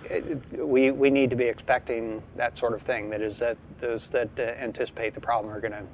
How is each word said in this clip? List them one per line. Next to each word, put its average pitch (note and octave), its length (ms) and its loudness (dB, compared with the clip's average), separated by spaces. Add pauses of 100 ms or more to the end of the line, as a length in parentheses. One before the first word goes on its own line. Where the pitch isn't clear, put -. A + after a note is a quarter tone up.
it, B2+ 360 -4 (120)
we, C3+ 400 4
we C#3 180 6
need C3+ 200 6
to A#2+ 60 0
be B2 100 2
expecting A2+ 760 -2 (140)
that A#2+ 200 -2
sort A#2 180 0
of G#2 80 -6
thing, G#2+ 280 -2
that G#2+ 100 -4
is G#2 200 -4
that A#2 160 0 (240)
those A#2 300 -4
that, A#2+ 180 0 (100)
uh, C3+ 40 0 (200)
anticipate A2+ 520 -4
the G#2+ 60 -12
problem G#2+ 320 0
are G#2+ 80 -6
gonna G#2 340 -4